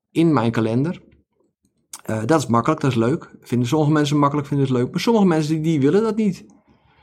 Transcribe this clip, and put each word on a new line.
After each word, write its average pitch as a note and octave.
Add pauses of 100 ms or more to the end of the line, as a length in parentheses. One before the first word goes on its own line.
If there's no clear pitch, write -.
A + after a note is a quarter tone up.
(100)
in E3
mijn A#2
kalender. A#2 (1000)
Eh, A2
dat D#3
is B2
makkelijk, A#2
dat C#3
is A2+
leuk. B2
Vinden B2
sommige D3+
mensen D3+
makkelijk, C#3+
vinden C#3
het B2+
leuk. A#2+
Maar F3+
sommige A3
mensen D#3
die, D#3
die D#3+
willen D3
dat G#3+
niet. G#3+ (580)